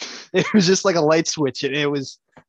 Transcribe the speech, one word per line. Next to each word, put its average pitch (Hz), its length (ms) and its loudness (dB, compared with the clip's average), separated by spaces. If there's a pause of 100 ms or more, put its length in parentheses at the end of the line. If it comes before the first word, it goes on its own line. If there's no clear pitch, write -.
(320)
It 175 220 -2
was 196 120 4
just 185 180 2
like 190 120 2
a 170 40 2
light 160 260 2
switch. 143 380 -4
And 135 100 -4
it 147 160 0
was, 139 280 -6 (300)